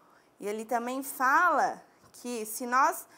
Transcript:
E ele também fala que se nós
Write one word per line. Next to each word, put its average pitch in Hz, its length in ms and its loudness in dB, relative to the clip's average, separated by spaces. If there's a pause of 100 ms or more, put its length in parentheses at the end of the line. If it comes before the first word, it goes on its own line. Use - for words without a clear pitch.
(400)
E 190 80 -8
ele 214 160 -6
também 247 400 -4
fala 269 800 2 (300)
que 240 320 -8
se 240 200 -8
nós 277 400 2 (120)